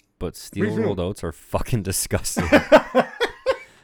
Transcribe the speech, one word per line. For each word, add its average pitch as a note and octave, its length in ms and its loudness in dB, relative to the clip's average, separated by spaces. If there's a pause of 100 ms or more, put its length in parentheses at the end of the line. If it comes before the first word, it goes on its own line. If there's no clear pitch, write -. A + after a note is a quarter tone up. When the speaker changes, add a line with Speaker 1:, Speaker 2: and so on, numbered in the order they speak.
(180)
Speaker 1:
but F2 180 -6
steel G3+ 340 -4
Speaker 2:
Me E3 60 -4
too. A3 80 0
Speaker 1:
rolled F#2+ 160 -2
oats F#2 220 -4
are E2+ 100 -6
fucking - 500 -4
<laughs> - 20 -10
disgusting. - 680 -2
Speaker 2:
<laughs> - 80 6 (1300)